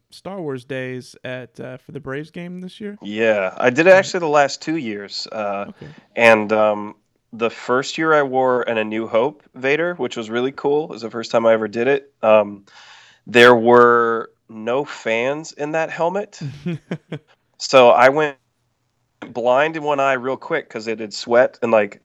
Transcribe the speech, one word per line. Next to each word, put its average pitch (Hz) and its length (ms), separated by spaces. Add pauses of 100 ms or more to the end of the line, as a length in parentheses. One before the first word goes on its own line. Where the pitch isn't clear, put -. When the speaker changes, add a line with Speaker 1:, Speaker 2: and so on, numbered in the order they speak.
(100)
Speaker 1:
Star 190 300
Wars 135 240
Days 127 500 (100)
at, 127 360
uh, 127 180
for - 140
the 135 80
Braves 135 320
game 180 300
this 185 180
year? 208 220
Speaker 2:
Yeah, 104 560
I 127 120
did 143 160
it 185 40
Speaker 1:
Yeah. 185 60
Speaker 2:
actually 185 240
the 170 80
last 147 320
two 160 160
years, 104 560
uh, 101 360
Speaker 1:
Okay. - 180 (300)
Speaker 2:
and, 110 360
um, 107 440 (380)
the 113 160
first - 480
year 160 160
I 147 80
wore 127 400
an 113 160
A 110 60
New 110 220
Hope 113 360 (120)
Vader, 151 420
which 123 200
was 113 140
really 123 200
cool. 147 340
It - 80
was 113 100
the 110 80
first 113 200
time 117 140
I 113 80
ever 110 160
did 117 180
it. 139 240 (120)
Um, 104 420 (640)
there 120 280
were 117 760 (180)
no 117 380
fans 131 680
in 147 200
that 160 180
helmet. 175 500 (240)
Speaker 1:
<laughs> - 960
Speaker 2:
So 127 320
I 120 180
went 143 300 (840)
blind 127 560
in 156 60
one 147 180
eye 135 140
real 127 240
quick - 320
'cause 110 160
it 110 140
had 107 120
sweat. 120 480
And, 117 100
like, 104 340